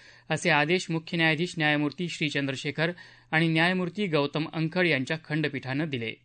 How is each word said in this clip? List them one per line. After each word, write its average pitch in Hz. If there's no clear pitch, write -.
असे 165
आदेश 156
मुख्य 165
न्यायाधीश 160
न्यायमूर्ती 151
श्री 156
चंद्रशेखर 143
आणि 165
न्यायमूर्ती 175
गौतम 147
अंखड 165
यांच्या 143
खंडपीठानं 143
दिले. 117